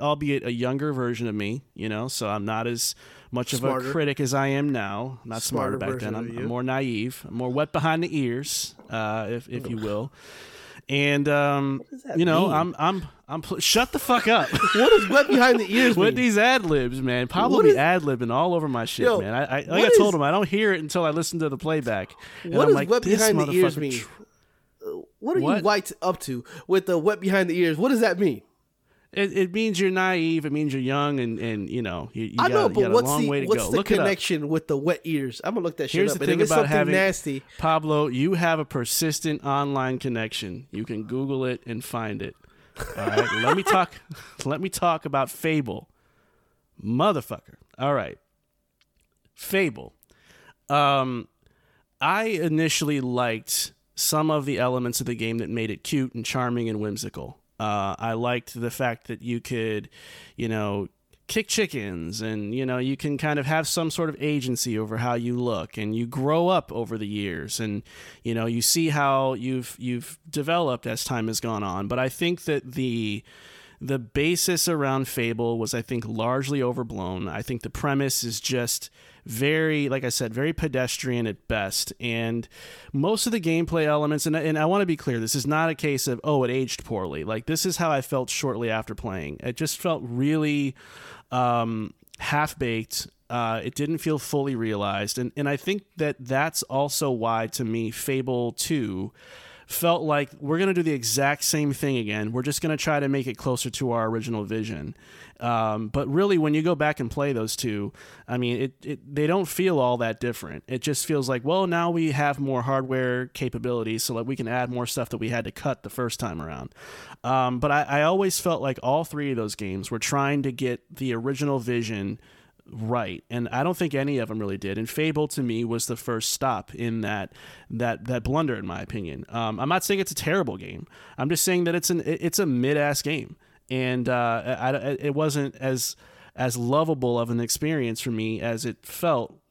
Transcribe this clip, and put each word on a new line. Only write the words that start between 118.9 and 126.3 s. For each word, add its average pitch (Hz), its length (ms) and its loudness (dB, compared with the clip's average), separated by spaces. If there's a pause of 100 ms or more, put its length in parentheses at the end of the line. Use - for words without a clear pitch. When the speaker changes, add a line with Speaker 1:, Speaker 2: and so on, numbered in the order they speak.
Speaker 1:
three 147 280 -6
of 123 80 -2
those 107 160 -4
games 95 360 -6
were 117 80 -2
trying 139 440 0
to 131 100 -2
get 123 420 -4
the 127 200 -4
original 135 440 -2
vision 110 640 -2 (520)
right, 110 560 -4
and 120 220 -4
I 123 120 0
don't 170 140 0
think 160 160 0
any 139 240 0
of 110 140 -2
them 110 80 -4
really 101 180 -4
did. 98 220 -6
And 113 100 -4
Fable, 151 400 0
to - 140 -4
me, 117 240 0
was 113 200 -2
the 120 100 -4
first 113 340 -4